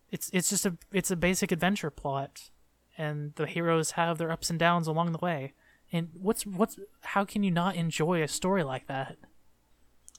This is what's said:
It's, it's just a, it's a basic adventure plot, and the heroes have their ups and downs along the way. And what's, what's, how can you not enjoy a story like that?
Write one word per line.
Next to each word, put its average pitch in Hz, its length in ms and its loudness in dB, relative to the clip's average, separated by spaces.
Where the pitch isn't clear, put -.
It's, - 200 -6
it's 180 200 2
just 202 160 2
a, 175 100 -4
it's 190 180 0
a 190 60 0
basic 180 360 2
adventure 175 380 0
plot, - 640 -6
and 147 360 -4
the 151 120 0
heroes 165 440 2
have 170 280 0
their 165 120 -2
ups - 200 -2
and 165 80 0
downs 170 260 4
along 160 280 0
the 165 40 -4
way. 151 360 -4
And 170 220 -2
what's, 190 320 -2
what's, 202 320 -2
how - 240 0
can 208 160 -2
you 196 80 2
not 175 260 2
enjoy 165 460 0
a 151 60 0
story 185 360 0
like 131 240 -6
that? 135 300 -6